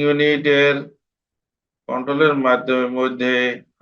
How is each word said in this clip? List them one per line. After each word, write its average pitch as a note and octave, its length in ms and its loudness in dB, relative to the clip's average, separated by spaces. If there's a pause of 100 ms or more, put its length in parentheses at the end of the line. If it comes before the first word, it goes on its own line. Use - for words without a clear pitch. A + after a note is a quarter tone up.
ইউনিটের C#3+ 680 2 (1120)
কন্ট্রোলের C#3+ 460 0 (120)
মাধ্যমে B2+ 400 2 (120)
মধ্যে B2+ 360 -2 (480)